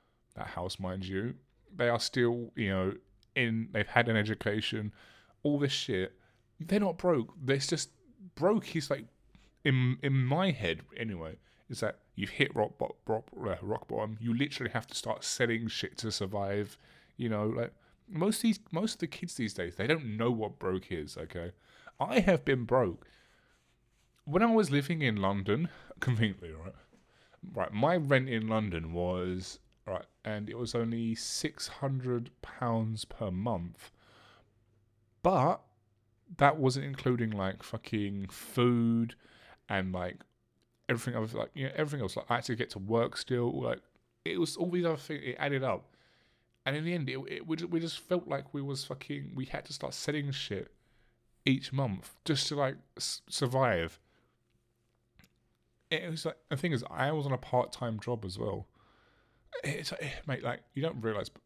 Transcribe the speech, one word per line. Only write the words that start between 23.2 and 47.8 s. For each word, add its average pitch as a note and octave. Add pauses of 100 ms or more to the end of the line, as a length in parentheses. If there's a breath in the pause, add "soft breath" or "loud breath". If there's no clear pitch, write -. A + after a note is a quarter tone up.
When E3
I A#3
was G#3
living C#3+
in A#2
London, G2+ (140 loud breath)
<laughs> -
conveniently, G#2+
right? D#2+ (800 soft breath)
Right, F#2+
my C#3+
rent C#3
in A2
London F2+
was, F2+ (280)
right, F#2 (180)
and G#2+
it A2+
was A#2
only A#2
six -
hundred B2+ (120)
pounds A2+
per G#2
month. F2+ (1300 loud breath)
But E3+ (760)
that C#3+
wasn't C3+
including, B2+
like, G2
fucking G2+
food A#2 (520 loud breath)
and, F#2+
like, F2+ (680)
everything A#2+
else, A2+
like, A2+
you C3+
know, -
everything D3
else. -
Like, -
I A#2+
had B2+
to B2
get A2+
to -
work A2+
still. A#2+
Like, A#2+ (440)
it -
was E3
all F3
these F3
other D#3+
things. C#3+
It B2
added C#3+
up. A2+ (800 soft breath)
And C#3
in D#3
the F3
end, D3
it, C3 (100)
it, -
we D#3+
ju-, E3+
we E3+